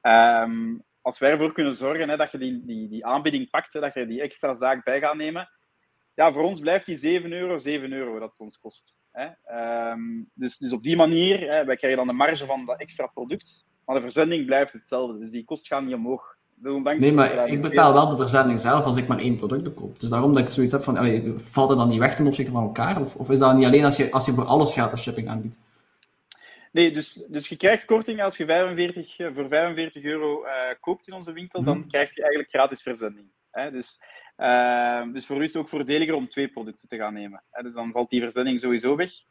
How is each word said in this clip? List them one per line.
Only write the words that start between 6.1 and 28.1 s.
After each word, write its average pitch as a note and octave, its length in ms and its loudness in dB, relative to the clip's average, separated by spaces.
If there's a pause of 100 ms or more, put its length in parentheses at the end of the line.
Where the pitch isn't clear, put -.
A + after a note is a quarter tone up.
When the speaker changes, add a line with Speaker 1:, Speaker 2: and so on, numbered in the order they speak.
Speaker 1:
ja, D#3 180 4
voor D3 100 -2
ons F3 180 -2
blijft F3 260 -2
die E3+ 100 -6
zeven E3+ 360 -2
euro F3+ 260 -6
zeven C3+ 340 -6
euro B2 260 -8
dat A2 140 -10
het - 80 -20
ons G#2+ 180 -20
kost, - 400 -20 (140)
hè. B2+ 140 -10 (180)
Ehm, A#2 560 -6 (340)
dus, B2+ 240 -8
dus B2+ 140 -6
op A2+ 100 -4
die D#3+ 140 0
manier, E3+ 440 4 (120)
hè, D3+ 120 2
wij C3+ 120 0
krijgen C3 220 0
dan B2+ 80 0
de B2 60 -2
marge C#3+ 340 0
van C3 200 -6
dat B2 140 -6
extra C#3 260 -8
product, - 580 -12 (200)
maar C3 100 -6
de C3+ 80 2
verzending D#3 440 0
blijft C3+ 260 2
hetzelfde. A#2+ 460 -6
Dus A2 120 -14
die A#2 140 -10
kost - 220 -12
gaat C#3 160 -4
niet B2+ 120 -6
omhoog. B2 420 -8 (180)
Dus C3+ 180 -8
ondanks C#3 320 -2
Speaker 2:
Nee, D3 80 6
maar C#3 160 6
Speaker 1:
dat - 80 -2
we B2 60 0 (100)
Speaker 2:
ik C#3+ 80 -2
Speaker 1:
veel D#3+ 100 -2
Speaker 2:
betaal D#3 220 8
wel D3 160 6
de D3 80 -2
verzending B2+ 440 2
zelf C3+ 240 2
als B2+ 120 0
ik B2+ 100 0
maar B2 120 0
één A#2 180 0
product C3+ 380 -4
koop. - 260 -14
Dus A#2 80 -6
daarom B2+ 260 4
dat C3 80 6
ik B2 60 0
zoiets B2+ 240 2
heb C#3 100 0
van, A#2+ 140 0
allee, A2+ 400 0
valt - 320 2
het C3+ 100 4
dan A#2+ 100 4
niet A2+ 100 2
weg C3 160 2
ten D3+ 120 2
opzichte C3+ 260 0
van A#2+ 100 0
elkaar? B2 380 -2
Of, C3 160 -6
of C3 140 -6
is C3+ 80 6
dat C3 180 8
niet C3 100 8
alleen D3 180 8
als C#3 120 4
je, C3+ 140 2
als C3 160 0
je C3+ 60 0
voor A#2+ 120 2
alles D3 280 4
gratis A#2 300 -2
shipping A2+ 260 -8
aanbiedt? A2 300 -8 (1120)
Speaker 1:
Nee, E3 200 4
dus, D3+ 200 -6 (160)
dus D3 200 -10
je D#3+ 80 -10
krijgt G#3+ 280 4
korting A3 380 0